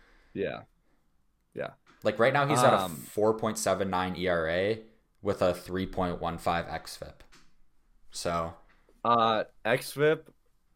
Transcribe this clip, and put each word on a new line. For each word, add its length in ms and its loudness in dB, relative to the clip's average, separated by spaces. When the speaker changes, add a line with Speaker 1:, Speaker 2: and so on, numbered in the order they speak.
Speaker 1:
Yeah. 280 -6
Yeah. 200 -8
Speaker 2:
Like, 160 -2
right 140 6
now 160 2
he's 160 2
at 100 8
a 60 2
Speaker 1:
Um, 160 -6
Speaker 2:
four 380 0
point 240 -4
seven 300 0
nine 280 -2
E 100 -2
R 220 2
A 340 0
with 220 -2
a 120 4
three 320 -4
point 340 -4
one 180 -4
five 300 -2
X 280 -10
fip. 260 -16
So. 440 -4
Speaker 1:
Uh, 400 4
X 280 0
fip. 360 2